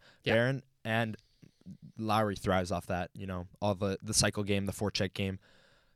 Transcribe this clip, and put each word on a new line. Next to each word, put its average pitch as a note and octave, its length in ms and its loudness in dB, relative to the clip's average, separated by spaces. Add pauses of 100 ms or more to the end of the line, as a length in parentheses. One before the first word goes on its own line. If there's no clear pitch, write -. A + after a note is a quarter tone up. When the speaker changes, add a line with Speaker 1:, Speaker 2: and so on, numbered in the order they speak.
(240)
Speaker 1:
Yeah. A#2 100 2
Speaker 2:
Barron B2 300 2 (200)
and A2+ 320 0 (840)
Lowry G#2+ 380 2
thrives F#2 360 2
off F2 160 -2
that, F2+ 260 -2
you G2+ 120 -12
know, F2+ 220 -6 (140)
all G#2 140 2
the, G2 280 -2
the G#2+ 100 -6
cycle G#2 300 2
game, G2 220 0
the F#2+ 80 -2
forecheck G2 400 -2
game. F#2+ 260 -4 (560)